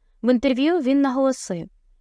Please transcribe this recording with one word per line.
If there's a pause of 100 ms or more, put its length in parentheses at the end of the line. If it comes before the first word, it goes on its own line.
(220)
В
інтерв'ю
він
наголосив, (320)